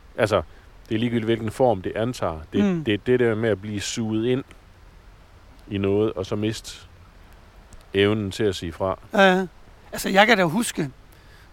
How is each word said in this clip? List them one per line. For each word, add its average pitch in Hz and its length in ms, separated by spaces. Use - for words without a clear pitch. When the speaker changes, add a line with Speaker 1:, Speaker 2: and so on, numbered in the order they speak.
Speaker 1:
Altså, 104 240
det 113 60
er 107 40
ligegyldigt, 117 260
hvilken 113 260
form 117 300
det 95 140
antager. 104 440
Det, 101 100
Speaker 2:
Mm. 180 200
Speaker 1:
det 110 100
er 104 120
det 127 140
der 117 160
med 110 140
at 95 120
blive 104 200
suget 110 460
ind 127 160
i 104 80
noget, 101 360
og 95 120
så 113 100
miste 107 360
evnen 101 380
til 117 120
at 98 120
sige 85 160
fra. 95 280
Speaker 2:
Ja. 190 320
Altså, - 180
jeg 196 180
kan 226 100
da 190 60
huske, 170 460